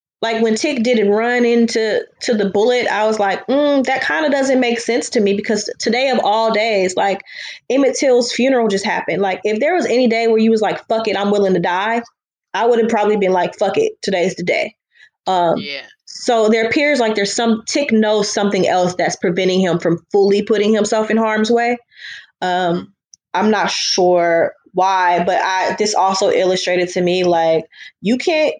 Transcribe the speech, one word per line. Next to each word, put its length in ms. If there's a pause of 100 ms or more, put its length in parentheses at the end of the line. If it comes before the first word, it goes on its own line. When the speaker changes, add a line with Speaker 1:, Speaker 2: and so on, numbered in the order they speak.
(240)
Speaker 1:
like, 180
when 140
Tick 260
didn't 300
run 340
into, 580 (180)
to 120
the 160
bullet, 380
I 180
was 140
like, 260
"Mm, 400
that 180
kinda 280
doesn't 280
make 200
sense 320
to 80
me," 160
because 420
today 320
of 140
all 280
days, 440
like, 260 (480)
Emmett 260
Till's 360
funeral 380
just 160
happened. 360
Like, 220
if 160
there 160
was 100
any 220
day 200
where 120
you 100
was 120
like, 260
"Fuck 200
it, 80
I'm 140
willing 240
to 60
die," 420 (540)
I 100
would 140
have 100
probably 280
been 160
like, 220
"Fuck 220
it, 240
today's 320
the 100
day." 320 (520)
Um, 320
Speaker 2:
Yeah. 220 (240)
Speaker 1:
so 440
there 180
appears 320
like 160
there's 180
some, 340
Tick 240
knows 400
something 360
else 260
that's 220
preventing 440
him 200
from 320
fully 320
putting 280
himself 380
in 80
harm's 340
way. 260 (680)
Um, 500 (400)
I'm 160
not 220
sure 800 (200)
why, 500
but 180
I, 380
this 160
also 340
illustrated 600
to 120
me, 220
like, 400 (380)
you 160
can't, 420